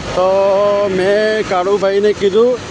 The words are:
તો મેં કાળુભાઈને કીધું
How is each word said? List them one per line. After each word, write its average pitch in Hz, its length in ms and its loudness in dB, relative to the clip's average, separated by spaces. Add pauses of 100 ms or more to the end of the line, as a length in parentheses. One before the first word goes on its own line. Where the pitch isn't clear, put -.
(160)
તો 185 100 0 (720)
મેં 208 520 0
કાળુભાઈને 196 640 0
કીધું 220 440 2 (140)